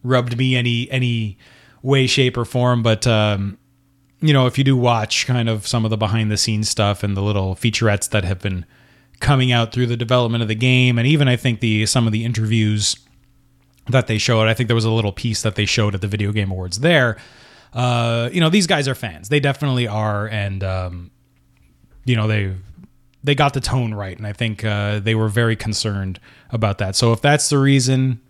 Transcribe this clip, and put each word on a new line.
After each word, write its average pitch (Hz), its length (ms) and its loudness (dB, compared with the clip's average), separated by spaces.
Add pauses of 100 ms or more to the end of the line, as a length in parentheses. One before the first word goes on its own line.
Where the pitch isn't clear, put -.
rubbed 123 360 0
me 127 180 2
any, 120 340 0
any 120 480 -2 (440)
way, 131 260 2
shape, 127 300 2
or 120 80 -2
form, 123 380 0
but, 110 220 0
um, 104 520 0 (640)
you 156 100 4
know, 131 140 4
if 123 120 0
you 139 60 2
do 135 140 4
watch 120 500 0
kind 120 220 0
of 110 180 -4
some 117 160 0
of 110 60 0
the 107 80 -2
behind 107 340 0
the 104 60 0
scenes 107 320 0
stuff 101 340 0
and 101 140 -2
the 98 40 -2
little 98 340 -2
featurettes 107 560 0
that 104 120 0
have 92 160 -4
been 92 260 -6 (540)
coming 131 320 2
out 117 200 2
through 123 140 0
the 117 120 -2
development 117 440 0
of 110 60 -2
the 107 80 -2
game, 127 420 4
and 117 100 2
even 143 200 4
I 123 80 4
think 117 240 -2
the, 107 260 2
some 117 220 2
of 107 60 0
the 110 100 -2
interviews 110 720 0 (920)
that 127 200 0
they 107 100 -2
showed, 110 300 2
I 113 60 2
think 117 140 -2
there 117 80 2
was 113 100 2
a 113 60 0
little 110 200 0
piece 110 300 -4
that 110 140 -2
they 104 100 0
showed 104 280 0
at 95 80 -4
the 95 60 -4
Video 101 240 -2
Game 101 200 -2
Awards 92 280 -8
there. 131 380 2 (560)
Uh, 117 580 -2
you 180 80 -2
know, 160 100 4
these 185 180 2
guys 147 200 0
are 131 80 -2
fans. 95 340 -12
They 147 100 4
definitely 135 480 0
are, 107 400 -2
and, 101 360 -4
um, 92 480 -6 (920)
you 123 120 0
know, 107 120 0
they, 101 260 0 (680)
they 143 120 2
got 143 180 2
the 135 80 -4
tone 120 320 -2
right, 98 240 -8
and 107 80 -10
I 104 80 -8
think, 110 320 -6
uh, 104 340 -2
they 110 140 -2
were 110 160 0
very 113 260 0
concerned 101 640 -6 (300)
about 107 300 -2
that. 98 160 -4
So 117 180 2
if 110 80 -2
that's 147 280 2
the 143 100 2
reason 131 600 2 (100)